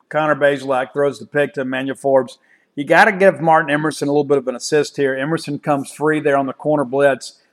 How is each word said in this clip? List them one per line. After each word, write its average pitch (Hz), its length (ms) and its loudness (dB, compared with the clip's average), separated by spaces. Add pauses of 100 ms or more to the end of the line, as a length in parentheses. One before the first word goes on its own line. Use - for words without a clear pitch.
Connor 151 260 0
Bazelak 135 560 0
throws 143 260 0
the 117 80 -18
pick 143 280 -2
to 139 80 -6
Emmanuel 131 340 -6
Forbes. 135 440 0 (360)
You 143 80 -6
gotta 180 300 4
give 185 260 4
Martin 160 320 2
Emerson 151 380 -2
a - 20 0
little 147 140 2
bit 139 120 2
of 127 120 -4
an 123 60 -4
assist 147 420 -2
here. 135 180 0
Emerson 147 440 -4
comes 143 300 -4
free 151 300 -2
there 143 160 2
on 139 100 0
the 127 60 -6
corner 147 320 -2
blitz. 135 560 -2 (140)